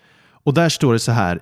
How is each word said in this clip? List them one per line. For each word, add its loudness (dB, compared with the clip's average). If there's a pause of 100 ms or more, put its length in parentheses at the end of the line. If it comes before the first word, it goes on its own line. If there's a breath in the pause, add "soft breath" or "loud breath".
(260 soft breath)
Och -4
där 2
står 0
det 2
så -2
här -2